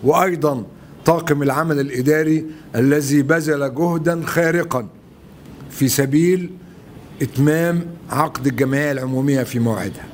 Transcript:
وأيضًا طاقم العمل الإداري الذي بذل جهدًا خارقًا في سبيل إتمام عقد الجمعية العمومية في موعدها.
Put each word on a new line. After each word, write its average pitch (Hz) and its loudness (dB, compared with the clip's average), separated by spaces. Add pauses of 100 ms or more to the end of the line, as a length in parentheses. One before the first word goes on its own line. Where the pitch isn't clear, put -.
وأيضًا 151 2 (400)
طاقم 160 2
العمل 143 0
الإداري 151 0 (300)
الذي 139 2
بذل 143 0
جهدًا 170 0
خارقًا 165 -2 (840)
في - 0
سبيل 160 2 (720)
إتمام 160 0 (240)
عقد 143 -2
الجمعية 139 0
العمومية 131 0
في 120 -4
موعدها. 104 -4